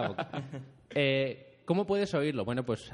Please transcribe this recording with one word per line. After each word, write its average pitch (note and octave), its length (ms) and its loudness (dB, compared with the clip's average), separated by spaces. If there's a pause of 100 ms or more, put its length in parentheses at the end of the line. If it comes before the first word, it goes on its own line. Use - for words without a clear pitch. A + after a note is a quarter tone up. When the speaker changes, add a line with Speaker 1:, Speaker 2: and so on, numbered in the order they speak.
Speaker 1:
la - 60 0
boca. A#2 240 -6
Speaker 2:
<laughs> D3 100 -6 (560)
Speaker 1:
Eh, C3+ 680 0
¿cómo F#3 200 2
puedes G3+ 280 2
oírlo? C#3+ 320 2
Bueno, B2 200 -2
pues, - 280 -2